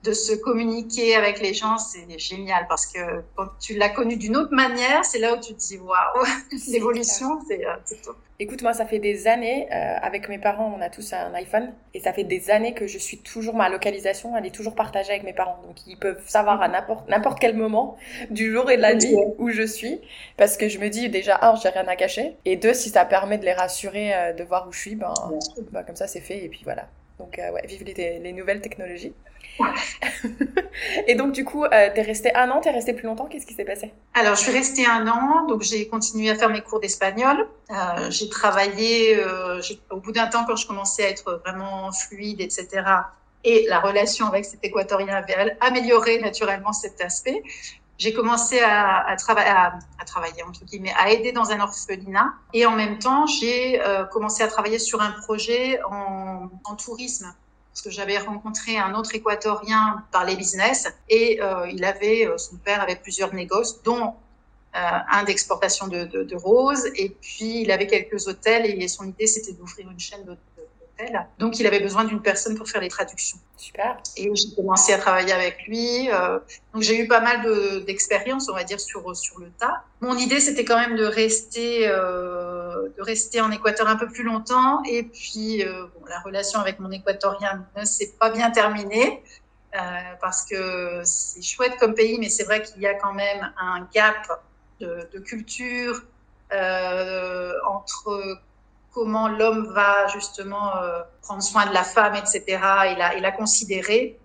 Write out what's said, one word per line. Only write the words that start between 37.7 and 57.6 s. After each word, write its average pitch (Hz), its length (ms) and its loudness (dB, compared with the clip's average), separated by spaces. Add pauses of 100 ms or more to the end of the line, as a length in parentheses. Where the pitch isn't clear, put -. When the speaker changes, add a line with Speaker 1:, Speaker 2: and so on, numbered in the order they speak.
Speaker 1:
Euh, 180 380 -4
j'ai 214 200 -4
travaillé, 214 880 4
euh, 185 440 -2
j'ai, - 200 -10 (100)
au 190 60 -8
bout 196 140 -12
d'un 226 160 0
temps, 233 180 0
quand 233 100 0
je 214 120 -6
commençais 196 380 -2
à 196 40 2
être 180 360 -6
vraiment 190 460 -8
fluide, 202 500 -8
et 180 80 -6
cetera, 190 640 0 (320)
et 226 260 8
la 180 100 4
relation 202 480 2
avec 202 180 0
cet - 180 -14
Équatorien 196 520 0
avait 190 200 -2
al-, 208 260 2
amélioré 233 580 6
naturellement 202 540 -2
cet - 280 -6
aspect, 262 400 -4 (560)
j'ai 220 160 0
commencé 233 480 2
à, 208 460 4
à - 100 -2
trava-, 208 280 2
à, 196 280 6 (260)
à 175 60 -12
travailler, 165 380 -8
entre 180 200 -16
guillemets, 190 340 -8
à 196 140 6
aider 233 220 4
dans 226 180 2
un 208 80 -2
orphelinat. 196 720 0 (240)
Et 233 120 6
en 220 60 8
même 214 260 0
temps, 269 280 4
j'ai, 247 600 2
euh, 196 200 2
commencé 214 360 -2
à 220 60 2
travailler 220 320 0
sur 226 220 -2
un 208 100 0
projet 240 800 -2
en, 190 580 -8 (160)
en 202 120 -10
tourisme. 226 580 -10 (400)